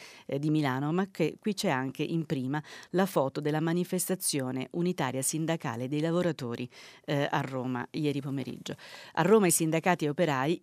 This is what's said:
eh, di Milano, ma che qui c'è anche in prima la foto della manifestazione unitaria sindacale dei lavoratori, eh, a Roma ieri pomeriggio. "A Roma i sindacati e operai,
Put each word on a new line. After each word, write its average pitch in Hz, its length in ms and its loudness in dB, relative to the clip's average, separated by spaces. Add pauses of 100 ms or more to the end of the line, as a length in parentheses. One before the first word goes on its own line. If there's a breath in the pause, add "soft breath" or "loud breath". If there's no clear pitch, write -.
(260 loud breath)
eh, 139 140 -2
di 151 120 0
Milano, 143 420 2
ma 190 180 0
che - 260 0
qui 214 160 -2
c'è 202 160 -2
anche 135 340 0
in 165 220 -2
prima 139 380 -2 (280 loud breath)
la 185 140 4
foto 147 360 0
della 151 180 0
manifestazione 165 1120 -2
unitaria 170 500 0
sindacale 151 640 -2
dei 143 100 -2
lavoratori, 151 720 0 (360 loud breath)
eh, 147 260 0
a 151 100 2
Roma 127 500 -4
ieri 143 300 -2
pomeriggio. - 540 -6 (380 loud breath)
"A 160 100 2
Roma 196 240 8
i 165 40 6
sindacati 165 540 2
e 147 40 2
operai, 147 540 0